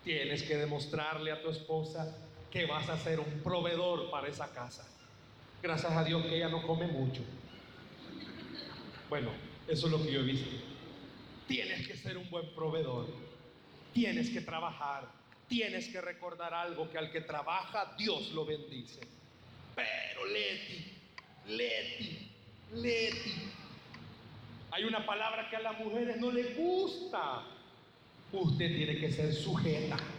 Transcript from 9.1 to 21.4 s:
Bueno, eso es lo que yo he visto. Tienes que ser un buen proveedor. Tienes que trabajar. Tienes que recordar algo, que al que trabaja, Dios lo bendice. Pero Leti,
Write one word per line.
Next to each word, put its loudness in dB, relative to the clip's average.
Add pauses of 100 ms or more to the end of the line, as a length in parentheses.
Bueno, 2 (380)
eso 2
es 6
lo 4
que 2
yo 4
he 4
visto. 2 (1000)
Tienes 0
que -6
ser -4
un -8
buen -4
proveedor. 0 (840)
Tienes 4
que -2
trabajar. -2 (400)
Tienes 2
que -4
recordar -4
algo, 0
que -4
al 0
que 0
trabaja, 0
Dios 2
lo 0
bendice. -6 (760)
Pero -2
Leti, -2 (540)